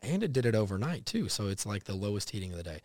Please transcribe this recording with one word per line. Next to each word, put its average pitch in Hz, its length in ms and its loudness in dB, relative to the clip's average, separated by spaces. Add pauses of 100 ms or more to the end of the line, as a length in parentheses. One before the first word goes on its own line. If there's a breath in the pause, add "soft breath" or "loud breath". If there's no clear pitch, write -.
and 180 200 0
it 190 120 0
did 127 120 4
it 117 80 6
overnight, 110 520 2
too. 220 240 0
So 104 180 0
it's, 98 180 -2
like, 101 200 -4
the 98 100 -4
lowest 101 360 -2
heating 95 200 -4
of 87 60 -6
the 85 60 -6
day. 80 220 -8